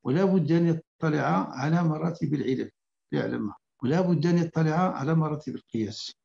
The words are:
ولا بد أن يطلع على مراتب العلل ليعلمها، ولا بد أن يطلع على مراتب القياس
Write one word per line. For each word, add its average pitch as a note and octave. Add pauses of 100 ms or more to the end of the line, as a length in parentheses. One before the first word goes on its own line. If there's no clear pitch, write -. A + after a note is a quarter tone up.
ولا D3+
بد F3
أن E3+
يطلع D3+
على D#3
مراتب D#3
العلل C3 (420)
ليعلمها، A#2 (260)
ولا D3
بد E3+
أن F3
يطلع D#3+
على E3
مراتب D3+
القياس - (120)